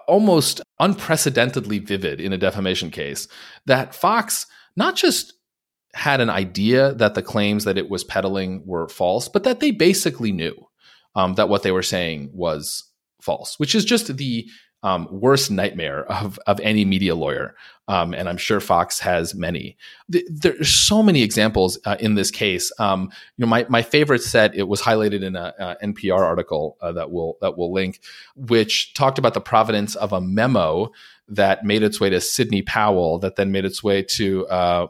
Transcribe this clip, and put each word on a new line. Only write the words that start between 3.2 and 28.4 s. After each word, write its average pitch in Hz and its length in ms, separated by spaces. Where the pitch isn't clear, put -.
that 131 300
Fox 214 500
not 330 200
just - 380
had 135 280
an 113 80
idea 101 640
that 110 220
the 101 60
claims 104 440
that 98 120
it 82 120
was 92 160
peddling 95 600
were 85 220
false, 92 400
but - 160
that 247 160
they 302 120
basically 160 600
knew, 82 240
um, 92 180
that 98 160
what 101 140
they 98 80
were 92 120
saying 82 480
was 80 540
false, - 380
which 147 160
is 214 80
just 220 320
the, 123 320
um, 92 280
worst 123 400
nightmare 87 540
of, 95 420
of 101 140
any 107 240
media 95 280
lawyer. 69 420
Um, 87 280
and 90 120
I'm 87 100
sure 104 220
Fox 87 400
has 87 360
many. 87 420
Th-, 175 160
there's 151 460
so 214 300
many 170 180
examples, 104 640
uh, 104 140
in 107 160
this 98 160
case. 92 480
Um, 95 320
you 123 80
know, - 20
my, 113 220
my 117 140
favorite 147 400
set, 107 320
it 95 140
was 101 120
highlighted 107 420
in 95 120
a, 87 240
a 90 220
N 104 120
P 104 160
R 92 140
article, 82 580
uh, 85 120
that 82 180
we'll, 82 300
that 85 160
we'll 87 140
link, 95 280
which 117 580